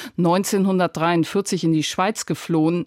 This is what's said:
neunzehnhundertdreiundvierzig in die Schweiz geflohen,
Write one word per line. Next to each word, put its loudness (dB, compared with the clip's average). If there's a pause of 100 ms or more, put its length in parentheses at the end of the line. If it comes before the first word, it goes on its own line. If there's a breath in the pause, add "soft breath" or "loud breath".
(160 loud breath)
neunzehnhundertdreiundvierzig 0
in 2
die 2
Schweiz -4
geflohen, 0